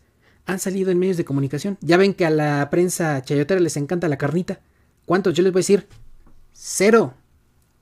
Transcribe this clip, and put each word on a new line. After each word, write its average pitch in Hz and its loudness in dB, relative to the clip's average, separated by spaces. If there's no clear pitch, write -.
han 185 -4
salido 190 -2
en 175 2
medios 185 0
de 170 -2
comunicación? 139 -4
Ya 165 2
ven 196 4
que 175 0
a 160 2
la 147 0
prensa 165 0
chayotera 147 0
les 165 0
encanta 165 -4
la 139 -2
carnita. 180 -4
¿Cuántos? 180 0
Yo 170 2
les 190 2
voy 185 2
a 170 0
decir, 196 2
cero. 202 2